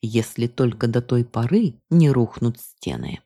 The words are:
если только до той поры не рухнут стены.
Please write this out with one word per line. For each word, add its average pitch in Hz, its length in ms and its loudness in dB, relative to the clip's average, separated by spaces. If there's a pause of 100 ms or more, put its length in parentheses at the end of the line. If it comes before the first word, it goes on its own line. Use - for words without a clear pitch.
если 113 440 -2
только 120 400 -2
до 117 140 0
той 120 240 0
поры 131 500 0 (160)
не 165 200 6
рухнут 120 500 0
стены. - 640 -10